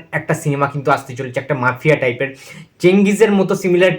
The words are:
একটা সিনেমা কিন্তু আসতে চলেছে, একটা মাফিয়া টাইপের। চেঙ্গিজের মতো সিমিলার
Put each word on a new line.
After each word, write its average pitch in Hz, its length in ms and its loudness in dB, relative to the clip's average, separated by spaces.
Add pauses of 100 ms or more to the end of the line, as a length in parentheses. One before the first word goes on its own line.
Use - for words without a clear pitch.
(120)
একটা - 220 -6
সিনেমা 143 400 -2
কিন্তু 143 180 -2
আসতে 127 240 -2
চলেছে, 127 240 -8
একটা 135 240 -4
মাফিয়া 127 320 2
টাইপের। 131 400 -4 (440)
চেঙ্গিজের 196 520 4
মতো 190 240 0
সিমিলার 175 440 2